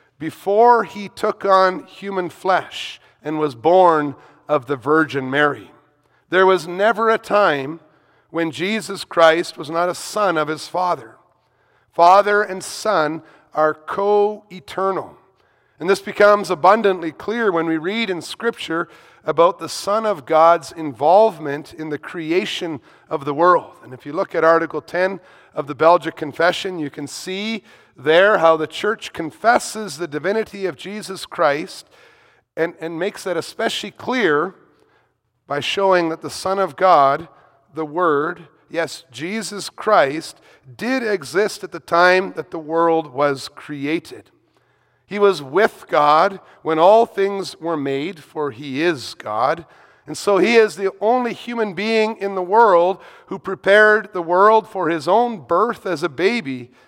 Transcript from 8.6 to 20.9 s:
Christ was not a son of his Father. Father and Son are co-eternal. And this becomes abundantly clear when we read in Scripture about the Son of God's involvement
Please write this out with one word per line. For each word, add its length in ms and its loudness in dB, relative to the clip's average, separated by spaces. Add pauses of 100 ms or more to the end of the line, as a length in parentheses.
Christ 520 2
was 140 -12
not 180 -2
a 60 -4
son 420 -2
of 120 -2
his 180 -8
Father. 500 -6 (760)
Father 500 6
and 200 -8
Son 600 -4 (320)
are 200 2
co-eternal. 1400 -4 (600)
And 100 -8
this 120 2
becomes 500 2
abundantly 600 2
clear 400 -4
when 140 -2
we 100 -2
read 340 -4
in 120 -6
Scripture 680 -8 (360)
about 340 2
the 100 -12
Son 380 -4
of 180 -4
God's 480 4
involvement 1000 0